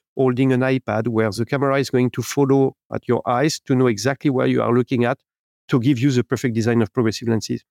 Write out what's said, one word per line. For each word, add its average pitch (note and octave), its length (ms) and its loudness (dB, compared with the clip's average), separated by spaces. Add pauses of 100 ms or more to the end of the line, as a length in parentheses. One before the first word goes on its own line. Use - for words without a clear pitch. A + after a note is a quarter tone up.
(180)
holding C3 340 2
an B2+ 80 2
iPad B2+ 480 -2
where A2 240 0
the A2+ 140 -4
camera C#3 340 0
is C3 100 -2
going B2 220 2
to B2+ 100 -10
follow C3+ 540 0 (180)
at - 140 -8
your A#2+ 180 0
eyes B2+ 360 -2
to - 120 -4
know B2+ 140 2
exactly B2 420 -2
where C3 180 0
you B2+ 140 0
are A2+ 120 0
looking A#2+ 320 0
at B2+ 120 -2 (520)
to C#3 100 2
give B2 200 2
you C#3 120 2
the B2 140 0
perfect B2 280 -4
design A2+ 280 2
of G#2 100 -2
progressive A#2 380 -2
lenses. A2+ 400 -4